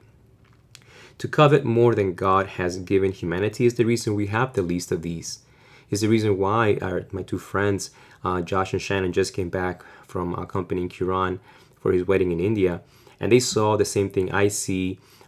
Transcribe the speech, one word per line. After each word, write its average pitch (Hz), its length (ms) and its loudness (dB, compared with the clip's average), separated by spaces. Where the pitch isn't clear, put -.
To - 100 -6
covet 143 380 4
more 117 280 4
than 98 200 0
God 95 320 2
has 90 320 -4
given 95 340 0
humanity 95 540 -2
is 117 80 2
the 120 100 0
reason 113 300 0
we 104 140 -2
have 123 260 0
the 101 80 0
least 87 280 -4
of 85 120 -2
these. 82 380 -10
Is 101 100 -2
the 107 80 2
reason 107 300 2
why 104 420 2
our, 90 320 -4
my 95 100 -6
two 95 160 -6
friends, 98 520 -2
uh, 90 160 0
Josh 95 320 -2
and 92 80 -2
Shannon, 92 320 -2
just 95 220 0
came 87 160 -4
back 90 320 -4
from 87 280 -6
accompanying 90 540 -4
Kiran 92 520 -2
for 95 140 2
his 90 140 2
wedding 95 260 2
in 82 80 -2
India, 92 400 2
and 98 140 2
they 123 80 8
saw 107 360 2
the 101 80 2
same 98 240 0
thing 92 240 -2
I 101 160 2
see 92 500 -4